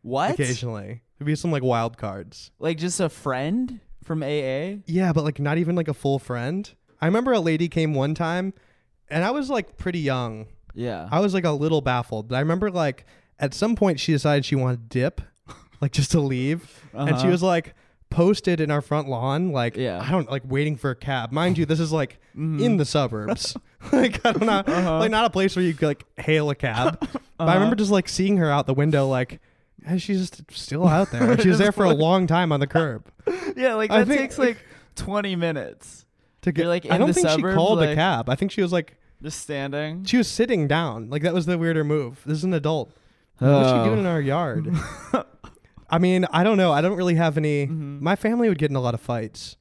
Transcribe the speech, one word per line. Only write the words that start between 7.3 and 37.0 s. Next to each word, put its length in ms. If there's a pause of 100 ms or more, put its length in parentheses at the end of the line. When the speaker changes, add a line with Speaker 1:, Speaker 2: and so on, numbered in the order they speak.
Speaker 2:
a 80
lady 280
came 260
one 200
time, 380 (580)
and 140
I 80
was, 180
like, 260
pretty 220
young. 480 (280)
Speaker 1:
Yeah. 360
Speaker 2:
I 100
was, 140
like, 100
a 60
little 300
baffled. 480
But 80
I 40
remember, 300
like, 340 (340)
at 160
some 220
point 220
she 140
decided 320
she 120
wanted 340
to 100
dip, 200 (280)
<laughs> 320
like, 120
just 200
to 80
leave. 600 (140)
And 140
she 60
Speaker 1:
Uh-huh. 160
Speaker 2:
was, 120
like, 320 (340)
posted 520
in 100
our 120
front 260
lawn, 440
like, 240
Speaker 1:
Yeah. 240
Speaker 2:
I 100
don't, 200
like, 160
waiting 300
for 140
a 60
cab. 360
Mind 260
you, 80
this 140
is, 120
like, 280 (160)
Speaker 1:
Mm-hmm. 260
Speaker 2:
in 140
the 80
suburbs. 800
<laughs> 40 (260)
Like, 340
I 60
don't 140
know. 200
Speaker 1:
Uh-huh. 320
Speaker 2:
Like, 140
not 140
a 40
place 240
where 100
you 80
could, 140
like, 180 (140)
hail 320
a 60
cab. 440
Speaker 1:
<laughs> 380
Speaker 2:
But 100
I 60
remember 200
Speaker 1:
Uh-huh. 20
Speaker 2:
just, 160
like, 160
seeing 300
her 120
out 160
the 80
window, 340
like, 300 (480)
"Yeah, 120
she's 200 (120)
just 200
still 380
out 240
there." 80
Speaker 1:
<laughs> 200
Speaker 2:
She 80
was 100
there 100
Speaker 1:
Just, 80
Speaker 2:
for 80
a 60
Speaker 1:
like 80
Speaker 2:
long 280
time 240
on 100
the 60
curb. 380 (220)
Speaker 1:
<laughs> 300
Yeah, 180
like, 180
Speaker 2:
I 80
Speaker 1:
that 80
Speaker 2:
think 120
Speaker 1:
takes, 180
like, 200 (380)
twenty 400
minutes. 680 (380)
Speaker 2:
to 100
get, 100
Speaker 1:
You're, 60
like, 180
Speaker 2:
I 80
Speaker 1:
in 60